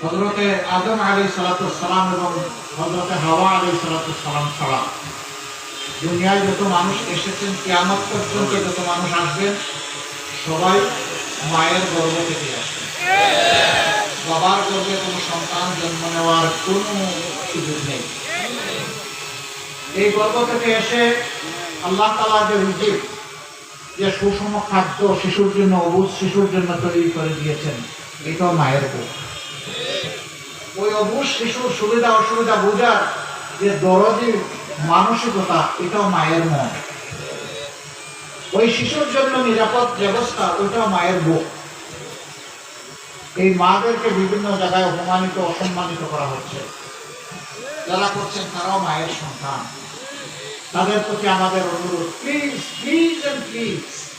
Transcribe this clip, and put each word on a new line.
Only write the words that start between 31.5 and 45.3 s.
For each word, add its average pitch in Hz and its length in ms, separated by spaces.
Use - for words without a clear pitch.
সুবিধা 233 320
অসুবিধা 226 440
বোঝার 208 420
যে 202 100
দরদি 196 640
মানসিকতা, 190 880
এটাও 190 300
মায়ের 165 360
মন। 135 240
ওই 226 180
শিশুর 294 420
জন্য 269 240
নিরাপদ 233 500
ব্যবস্থা, 202 600
ওইটাও 214 280
মায়ের 180 320
বুক। 160 260
এই 190 140
মাদেরকে 226 560
বিভিন্ন 196 480
জায়গায় 185 280
অপমানিত, 180 540